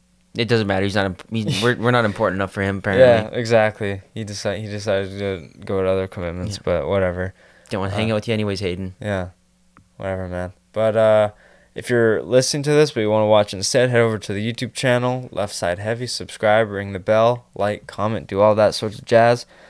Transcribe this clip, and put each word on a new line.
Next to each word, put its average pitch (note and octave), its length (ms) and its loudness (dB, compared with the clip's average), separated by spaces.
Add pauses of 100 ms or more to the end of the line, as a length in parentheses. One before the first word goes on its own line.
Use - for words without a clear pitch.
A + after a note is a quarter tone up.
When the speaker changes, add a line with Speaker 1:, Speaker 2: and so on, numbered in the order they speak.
(360)
Speaker 1:
It A#2 120 -2
doesn't A2+ 180 2
matter. G2 180 2
He's G2 100 -2
not. G2 120 2
Imp-, - 240 -8
he's, A2 320 -2
we're, A#2+ 140 2
we're A#2 140 0
not A#2+ 160 4
important G2 320 0
enough G2 140 -2
for G2+ 100 -4
him. G2 160 -2
Speaker 2:
<laughs> - 0 -
Speaker 1:
Apparently. G2+ 280 4
Speaker 2:
Yeah, A2+ 320 2
exactly. A2 640 0 (140)
He A2 100 -6
deci-, G2+ 360 -6
he A2 60 -10
decided G2+ 520 -4
to G2 460 -6
go G2 180 -2
to F#2 60 0
other F#2+ 200 0
commitments, F2+ 480 -8
Speaker 1:
Yeah. - 80 -14
Speaker 2:
but D#2+ 240 -2
whatever. F#2 440 -2 (360)
Speaker 1:
Don't G2+ 120 -4
wanna F#2+ 140 -4
hang A2 160 -2
Speaker 2:
Uh, A2 40 0
Speaker 1:
out - 20 0
with G#2+ 120 -6
you A2+ 60 0
anyways, G2+ 260 -4
Hayden. F#2 400 -6
Speaker 2:
Yeah, F#2 300 -4 (680)
whatever, F#2 300 -8
man. F2+ 240 -8 (200)
But, A2 240 0
uh, G#2+ 340 4 (440)
if - 160 -8
you're A2+ 320 4
listening B2+ 420 0
to D3 60 -2
this, D3 220 4
but A#2+ 80 -4
you G#2+ 100 2
wanna G#2+ 160 2
watch G#2+ 260 4
instead, A#2+ 380 0
head A#2 100 4
over A2+ 180 2
to G#2 140 -8
the G#2+ 200 -4
YouTube A2+ 200 -8
channel, B2 600 -2
Left G2+ 220 -6
Side F2+ 260 -2
Heavy. A#2 260 -6
Subscribe, G#2+ 640 0
ring G2 240 -6
the F#2+ 40 -6
bell, A2 460 2 (100)
like, G2+ 320 -4
comment, G2+ 400 -4
do G2 140 -2
all G#2+ 140 6
that G#2 200 2
sorts G#2+ 240 -8
of - 60 -20
jazz. A#2 400 4 (260)